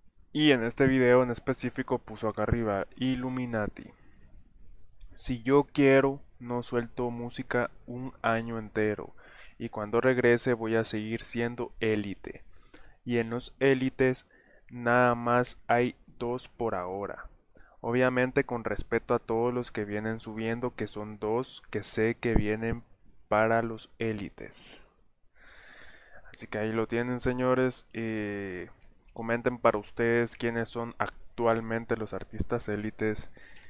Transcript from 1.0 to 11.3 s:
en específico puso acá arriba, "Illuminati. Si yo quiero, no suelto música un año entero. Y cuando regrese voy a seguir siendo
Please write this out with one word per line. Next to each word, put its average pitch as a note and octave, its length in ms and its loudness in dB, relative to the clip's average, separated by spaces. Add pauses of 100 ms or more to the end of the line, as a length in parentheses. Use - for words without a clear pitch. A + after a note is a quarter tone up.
en B2 80 0
específico B2+ 680 -4
puso A2 300 -6
acá G#2+ 140 -2
arriba, G#2+ 440 0 (100)
"Illuminati. B2 920 -4 (1200)
Si B2 280 -6
yo C3+ 220 6
quiero, C#3 560 6 (200)
no A#2+ 220 -4
suelto A#2+ 480 -2
música A#2+ 600 -4 (160)
un B2 260 -8 (100)
año A2+ 360 0
entero. G#2+ 560 -2 (440)
Y A#2 100 -6
cuando G#2+ 320 -2
regrese B2 540 4
voy A2+ 200 -2
a A2+ 100 2
seguir A2 380 -4
siendo A#2+ 560 -6